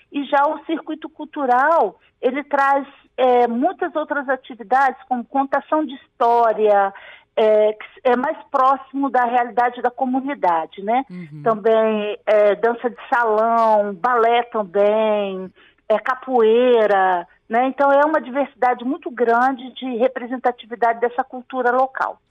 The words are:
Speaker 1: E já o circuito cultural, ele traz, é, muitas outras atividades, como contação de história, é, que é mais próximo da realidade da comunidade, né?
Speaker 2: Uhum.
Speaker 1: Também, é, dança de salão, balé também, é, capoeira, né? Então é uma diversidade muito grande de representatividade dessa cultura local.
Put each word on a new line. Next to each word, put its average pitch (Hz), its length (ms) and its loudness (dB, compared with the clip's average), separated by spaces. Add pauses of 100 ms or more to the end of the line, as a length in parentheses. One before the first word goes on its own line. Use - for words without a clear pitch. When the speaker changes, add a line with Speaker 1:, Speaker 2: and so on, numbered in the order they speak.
(100)
Speaker 1:
E 285 140 -6
já 285 240 2
o 311 160 -6
circuito 311 440 -8
cultural, 285 920 0 (200)
ele 262 220 -2
traz, 277 460 0 (280)
é, 247 300 4
muitas 277 480 -2
outras 294 340 -6
atividades, 262 800 -2
como 240 160 -6
contação 277 600 -2
de 262 80 -12
história, 220 1000 2 (480)
é, 214 320 4
que - 140 -14 (160)
é 247 140 2
mais 294 200 -2 (140)
próximo 269 580 0
da 247 160 0
realidade 240 560 -2
da 240 120 -2
comunidade, 214 880 -2
né? 240 260 -2
Speaker 2:
Uhum. 160 360 -16
Speaker 1:
Também, 220 840 0
é, 208 300 4
dança 233 340 -2
de 196 60 -18 (120)
salão, 220 840 2
balé 240 480 2
também, 208 1040 -2 (400)
é, 214 120 2
capoeira, 220 1300 2 (200)
né? 247 200 0
Então 277 240 2
é 285 120 6
uma 311 160 0
diversidade 247 640 -4
muito 320 240 -6
grande 247 680 -2
de 247 120 -12 (120)
representatividade 240 1000 -4
dessa 240 240 -2
cultura 254 480 -4
local. 262 500 -2 (100)